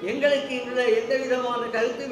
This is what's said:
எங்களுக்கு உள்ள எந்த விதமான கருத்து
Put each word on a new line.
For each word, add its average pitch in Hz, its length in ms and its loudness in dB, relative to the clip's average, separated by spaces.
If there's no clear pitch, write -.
எங்களுக்கு 277 460 2
உள்ள 254 140 -2
எந்த 269 140 0
விதமான 247 400 -2
கருத்து 240 380 0